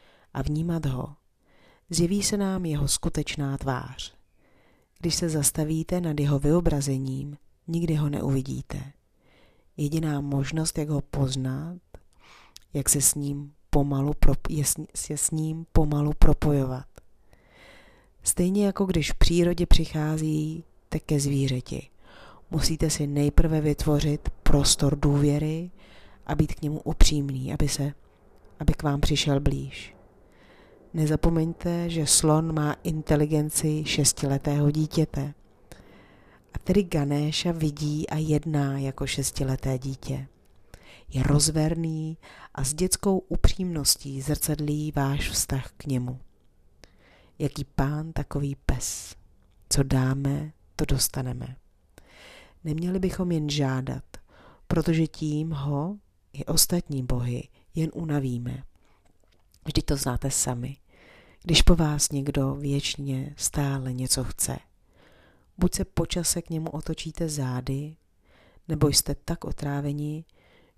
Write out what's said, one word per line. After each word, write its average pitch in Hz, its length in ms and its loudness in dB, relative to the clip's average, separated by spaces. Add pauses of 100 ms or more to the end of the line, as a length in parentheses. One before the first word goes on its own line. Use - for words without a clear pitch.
(340)
a 139 80 -4
vnímat 156 440 -2
ho, 135 300 -4 (760)
zjeví 175 340 0
se 208 140 -2
nám 190 280 -2
jeho 147 220 -2
skutečná 143 720 -4
tvář. 127 580 -8 (880)
Když 170 120 -2
se 175 140 -2
zastavíte 160 720 -2
nad 151 180 -2
jeho 143 200 2
vyobrazením, 143 960 0 (300)
nikdy 165 280 -2
ho 151 140 0
neuvidíte. 135 840 -4 (840)
Jediná 151 440 -2
možnost, 143 560 -2
jak 151 120 -4
ho 143 120 0
poznat, 135 800 -4 (920)
jak 143 160 -2
se 139 120 2
s - 140 2
ním 143 380 -6 (160)
pomalu 143 440 2
pro-, - 200 8 (160)
je 147 160 -2
s, - 100 0 (200)
se - 220 -8
s - 140 -2
ním 160 400 -4
pomalu 147 480 4
propojovat. 139 680 8 (1400)
Stejně 190 420 0
jako 196 200 0
když 170 260 0
v - 40 2
přírodě 175 500 6
přicházíte 156 1400 2
ke 147 140 2
zvířeti, 135 720 -2 (640)
musíte 160 380 0
si 147 180 -2
nejprve 147 540 4
vytvořit 151 680 0 (140)
prostor 143 560 6
důvěry 147 720 2 (540)
a 156 100 -4
být - 180 2
k - 80 -8
němu 151 180 -4
upřímný, 139 720 0
aby 147 140 -2
se, 143 260 -4 (640)
aby 147 140 2
k - 100 -6
vám 143 180 0
přišel 143 380 2
blíž. 139 560 -4 (1000)
Nezapomeňte, 165 960 0
že 165 180 -2
slon 160 480 4
má 151 280 0
inteligenci 151 1000 0
šestiletého 147 840 2
dítěte. 151 640 -2 (1200)
A - 60 -10
tedy 190 240 2
Ganéša 151 680 -2
vidí 151 580 -4
a 151 80 -4
jedná 151 640 0
jako 135 280 -6
šestileté 131 720 -2
dítě. 135 480 -8 (840)
Je 131 140 -2
rozverný 160 920 0 (360)
a 139 100 -6
s 131 100 -2
dětskou 185 460 0
upřímností 147 1000 0
zrcadlí 151 720 -2
váš 139 380 0
vztah - 480 -4
k - 80 -18
němu. 127 340 -4 (1200)
Jaký 139 260 -6
pán, 151 480 -2
takový 143 420 -4 (100)
pes. - 500 -4 (540)
Co 139 140 4
dáme, 139 680 0 (240)
to 151 100 -2
dostaneme. 127 720 -2 (1080)
Neměli 170 360 -4
bychom 180 320 -2
jen 151 180 0
žádat, 131 540 -2 (640)
protože 160 400 2
tím 156 440 -4
ho 147 460 -4 (360)
i 139 120 -10
ostatní 151 580 0
bohy 123 440 -4 (280)
jen 160 180 -2
unavíme. 131 680 -6 (1040)
Vždyť 156 200 -2
to 147 100 0
znáte 135 360 -4
sami. 127 460 -4 (680)
Když 165 160 4
po 175 140 10
vás 151 360 2
někdo 139 440 -2
věčně 139 840 -4
stále 135 560 -4
něco 127 300 -2
chce, - 360 -6 (1000)
buď 175 180 2
se 190 100 -4
po - 200 -4
čase 170 360 -2
k - 80 -18
němu 160 200 -6
otočíte 156 600 -6
zády, 135 640 -6 (720)
nebo 151 200 2
jste 143 280 0
tak - 300 -8
otráveni, 147 800 -6 (520)